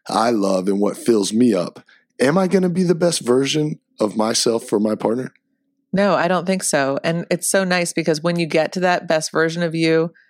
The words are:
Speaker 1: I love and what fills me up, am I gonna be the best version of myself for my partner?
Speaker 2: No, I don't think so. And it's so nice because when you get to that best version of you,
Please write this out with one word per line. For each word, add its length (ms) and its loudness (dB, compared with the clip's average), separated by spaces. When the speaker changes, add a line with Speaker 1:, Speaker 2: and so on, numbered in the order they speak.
Speaker 1:
I 220 0
love 360 0
and 140 0
what 160 0
fills 360 0
me 220 4
up, 260 -4
am 180 2
I 100 2
gonna 220 2
be 120 0
the 120 2
best 260 0
version 580 0
of 160 -2
myself 500 0
for 140 0
my 140 0
partner? 380 -4
Speaker 2:
No, 220 2
I 120 0
don't 200 -2
think 160 -2
so. 420 0
And 260 -2
it's 180 -4
so 160 2
nice 280 -2
because 300 -2
when 160 0
you 80 0
get 260 0
to 80 -6
that 260 0
best 240 -2
version 320 0
of 120 -2
you, 380 2